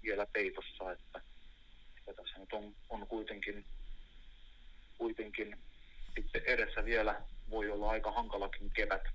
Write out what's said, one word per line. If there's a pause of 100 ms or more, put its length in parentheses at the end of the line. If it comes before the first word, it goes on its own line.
vielä
peitossa,
että, (760)
että
tässä
nyt
on, (140)
on
kuitenkin, (1300)
kuitenkin (580)
sitten
edessä
vielä (280)
voi
olla
aika
hankalakin
kevät. (120)